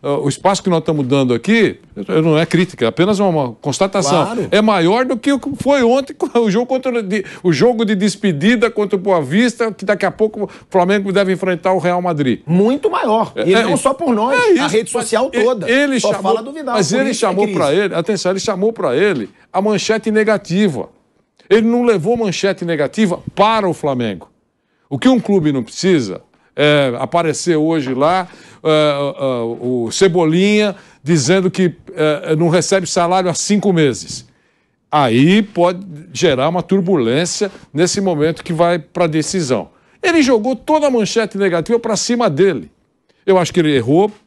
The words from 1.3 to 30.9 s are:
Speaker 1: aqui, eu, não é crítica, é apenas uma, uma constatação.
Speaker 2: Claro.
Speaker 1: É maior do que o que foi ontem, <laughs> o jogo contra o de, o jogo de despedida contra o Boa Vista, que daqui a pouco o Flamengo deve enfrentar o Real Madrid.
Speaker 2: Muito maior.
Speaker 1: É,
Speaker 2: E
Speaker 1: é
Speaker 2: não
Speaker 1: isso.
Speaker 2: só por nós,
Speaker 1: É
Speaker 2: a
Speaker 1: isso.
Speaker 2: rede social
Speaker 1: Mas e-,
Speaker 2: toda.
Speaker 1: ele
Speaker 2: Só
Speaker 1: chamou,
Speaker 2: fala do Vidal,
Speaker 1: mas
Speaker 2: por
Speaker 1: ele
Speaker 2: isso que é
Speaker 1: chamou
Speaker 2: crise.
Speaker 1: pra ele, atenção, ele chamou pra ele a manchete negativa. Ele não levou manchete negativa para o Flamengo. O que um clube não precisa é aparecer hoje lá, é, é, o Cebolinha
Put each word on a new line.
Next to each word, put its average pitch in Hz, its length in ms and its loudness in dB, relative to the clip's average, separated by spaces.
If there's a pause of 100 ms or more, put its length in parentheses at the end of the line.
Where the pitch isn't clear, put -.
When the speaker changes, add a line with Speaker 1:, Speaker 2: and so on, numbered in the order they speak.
Speaker 1:
aqui, 180 460 2 (300)
eu, 160 120 0
não 156 160 2
é 165 80 2
crítica, 170 400 0
é 113 40 2
apenas 185 320 0
uma, 202 80 2
uma 143 240 -2
constatação. 170 760 0
Speaker 2:
Claro. 220 240 -6
Speaker 1:
É 202 100 2
maior 214 440 2
do 254 120 -4
que 277 160 -2
o 269 60 0
que 277 120 -8 (120)
foi 277 220 2
ontem, 262 320 0 (100)
<laughs> - 80 -10
o 233 160 2
jogo 233 160 0
contra 254 320 -2
o - 40 0
de, 196 220 -4 (200)
o 180 80 4
jogo 220 320 2
de 214 100 0
despedida 208 800 0
contra 208 240 -2
o - 20 -2
Boa 180 240 0
Vista, 220 480 0
que - 140 -14
daqui 196 200 -2
a 180 60 0
pouco 214 360 -4
o - 20 -14 (200)
Flamengo 196 440 0
deve 190 200 2
enfrentar 180 400 -2
o 190 60 2
Real 180 240 -2
Madrid. 143 420 -2
Speaker 2:
Muito 214 460 2
maior. 226 460 -2
Speaker 1:
É, - 120 -2
Speaker 2:
E 190 60 4
Speaker 1:
é 226 80 4
Speaker 2:
não 190 120 0
Speaker 1:
isso. - 100 -4
Speaker 2:
só 277 100 2
por 320 180 -2
nós, 233 260 0
Speaker 1:
É 494 100 2
Speaker 2:
a 392 40 6 (140)
Speaker 1:
isso. - 0 - (100)
Speaker 2:
rede 226 140 -2
social 233 420 -2
Speaker 1:
Mas 240 80 0
e-, 214 40 2
Speaker 2:
toda. 233 260 -2
Speaker 1:
ele 269 300 2
Speaker 2:
Só - 120 0
Speaker 1:
chamou, 190 100 -4
Speaker 2:
fala 214 200 0
do 277 100 -12
Vidal, 277 220 -8
Speaker 1:
mas 196 160 0
Speaker 2:
por 233 100 0
Speaker 1:
ele 269 100 0
Speaker 2:
isso - 100 -6
que 220 60 0
é - 20 2
Speaker 1:
chamou 190 160 0
Speaker 2:
crise. 196 140 -4
Speaker 1:
pra 147 140 2
ele, 185 220 0
atenção, 180 380 -2
ele 190 80 -4
chamou 202 320 -2
pra 160 240 -2
ele 160 320 0 (240)
a 185 100 0
manchete 214 480 -2
negativa. 202 800 0 (600)
Ele 220 200 4
não 240 160 2
levou 214 320 2
manchete 190 480 -2
negativa 170 560 0 (140)
para 208 340 2
o 165 60 -2
Flamengo. 120 540 -4 (600)
O 135 100 -6
que 254 100 2
um 262 120 4
clube 170 320 0
não 131 100 -2
precisa 123 580 -2 (360)
é 143 420 2
aparecer 160 580 -2
hoje 151 380 -2
lá, 175 340 0 (340)
é, 156 60 -2
é, 143 560 0 (380)
o 123 280 -2
Cebolinha 190 840 2 (280)